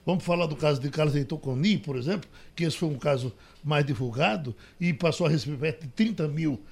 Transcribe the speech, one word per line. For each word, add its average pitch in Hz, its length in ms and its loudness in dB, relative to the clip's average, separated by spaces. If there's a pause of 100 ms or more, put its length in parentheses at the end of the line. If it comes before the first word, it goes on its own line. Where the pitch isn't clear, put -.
vamos 175 200 0
falar 175 240 0
do 151 80 -6
caso 147 260 2
de 143 80 -2
Carlos 151 260 2
Heitor 147 220 -2
Coni, 147 400 2
por 135 200 -6
exemplo, 156 300 -4 (280)
que 170 80 -2
esse 160 120 0
foi 160 140 -2
um 143 80 -4
caso 131 340 0 (320)
mais 147 220 2
divulgado 131 720 -2 (260)
e 175 100 4
passou 165 360 2
a - 20 4
receber 147 280 0
perto 151 240 -4
de 135 80 -12
trinta 190 380 0
mil 147 320 0 (120)